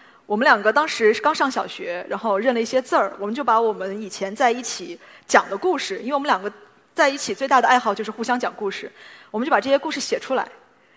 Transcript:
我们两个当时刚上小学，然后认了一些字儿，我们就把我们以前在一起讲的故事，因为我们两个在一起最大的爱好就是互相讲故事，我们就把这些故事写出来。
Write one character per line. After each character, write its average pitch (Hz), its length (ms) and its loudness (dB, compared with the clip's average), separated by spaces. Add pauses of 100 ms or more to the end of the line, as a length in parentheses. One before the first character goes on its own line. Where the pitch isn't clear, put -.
(260)
我 208 80 -2
们 220 80 2
两 262 180 6
个 214 120 2
当 302 160 2
时 226 340 2
刚 - 100 2
上 277 160 0
小 233 160 -4
学， 175 440 -10
然 196 100 -4
后 208 180 0
认 240 160 2
了 233 80 0
一 233 40 0
些 254 180 0
字 330 140 -2
儿， 202 240 2
我 202 60 -4
们 208 60 -4
就 269 120 -4
把 226 160 4
我 226 120 2
们 196 300 -8
以 202 60 -10
前 196 260 -8
在 247 160 2
一 247 100 -2
起 175 380 -10 (300)
讲 - 200 4
的 196 80 -4
故 330 220 0
事， 196 220 -6
因 233 80 -8
为 294 60 -2
我 277 40 0
们 277 80 -4
两 196 160 0
个 202 80 -6 (420)
在 302 160 4
一 277 80 0
起 - 160 -6
最 269 140 -4
大 262 140 4
的 - 80 4
爱 254 100 6
好 226 160 0
就 220 80 -6
是 214 80 -6
互 226 140 -8
相 247 160 0
讲 196 160 -2
故 208 120 -4
事， - 220 -8 (400)
我 214 80 -4
们 247 80 -2
就 330 40 -4
把 226 100 6
这 262 100 -4
些 277 80 4
故 302 140 -4
事 294 80 -6
写 - 180 -4
出 - 160 -6
来。 226 140 -2 (480)